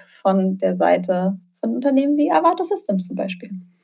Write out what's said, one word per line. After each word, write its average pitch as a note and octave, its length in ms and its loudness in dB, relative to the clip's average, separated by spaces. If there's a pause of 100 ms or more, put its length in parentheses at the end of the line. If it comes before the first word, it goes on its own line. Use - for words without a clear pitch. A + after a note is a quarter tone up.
von F#3+ 540 0
der F#3 180 0
Seite F3+ 640 0 (200)
von A#3 140 -2
Unternehmen C#4 440 2
wie D4+ 140 2
Avato E4+ 320 2
Systems G3+ 440 -2
zum - 80 -10
Beispiel. - 340 -8 (340)